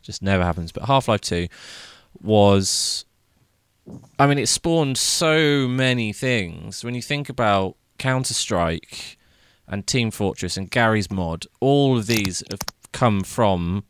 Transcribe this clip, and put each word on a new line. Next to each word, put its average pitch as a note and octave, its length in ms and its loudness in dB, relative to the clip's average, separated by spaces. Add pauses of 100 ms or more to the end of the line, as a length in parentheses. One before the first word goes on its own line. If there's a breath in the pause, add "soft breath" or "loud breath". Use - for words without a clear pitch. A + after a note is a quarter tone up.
just - 200 -12
never F#2+ 220 2
happens. E2+ 280 -2
But - 120 -10
Half-Life A2 380 2
two F2 260 -2 (720 loud breath)
was, G2+ 840 4 (1160)
I C#3+ 80 6
mean, C#3+ 120 4
it A#2+ 100 0
spawned D#3 500 0
so D3+ 720 2
many B2 440 0
things. G2 720 -4
When A#2+ 100 -6
you B2 80 -6
think D3 280 -6
about G2+ 460 0 (220)
Counter-Strike A2 1200 -2 (520 soft breath)
and G2+ 180 -8
Team A#2 240 0
Fortress - 460 -4
and F#2+ 140 -8
Garry's A2 400 2
Mod, E2+ 360 -4 (140)
all C3+ 360 4
of G#2+ 100 -2
these G2+ 440 -4
have G2 100 -12 (320)
come G#2 300 2
from F#2+ 680 0